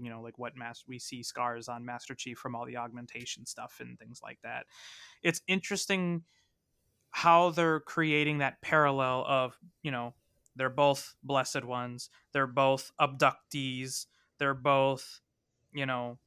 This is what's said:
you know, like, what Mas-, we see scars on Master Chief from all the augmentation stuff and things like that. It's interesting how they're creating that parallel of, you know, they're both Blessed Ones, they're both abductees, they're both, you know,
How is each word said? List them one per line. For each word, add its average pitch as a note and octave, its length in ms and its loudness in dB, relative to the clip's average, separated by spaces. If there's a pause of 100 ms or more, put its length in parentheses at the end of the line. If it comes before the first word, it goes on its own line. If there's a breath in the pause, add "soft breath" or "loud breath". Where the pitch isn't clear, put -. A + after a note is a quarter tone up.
you A#2+ 80 -10
know, A2+ 120 -12
like, A#2 180 -14
what A#2+ 160 -10
Mas-, A#2 320 -14
we B2+ 120 -12
see B2 240 -12
scars A#2+ 460 -4
on A#2+ 160 -10
Master B2 300 -10
Chief A#2+ 240 -12
from B2 160 -8
all A#2+ 100 -8
the B2 120 -10
augmentation A#2+ 680 -12
stuff - 340 -14
and A#2+ 200 -14
things A#2 240 -20
like A2+ 180 -16
that. A#2+ 240 -12 (580 loud breath)
It's E3 240 0
interesting F#3 760 -2 (840)
how E3+ 400 6
they're D#3+ 300 2
creating D3+ 580 0
that C3+ 220 -2
parallel C3+ 680 4
of, C3 320 0 (240)
you D3+ 80 -4
know, A#2+ 240 -6 (400)
they're C3 140 0
both C#3+ 540 2
Blessed C3+ 420 0
Ones, B2 440 -8 (240 soft breath)
they're C3+ 140 2
both C3+ 520 2
abductees, C3+ 1080 0 (320)
they're C#3 160 2
both, C3+ 640 2 (520)
you C#3+ 120 -6
know, B2 420 -4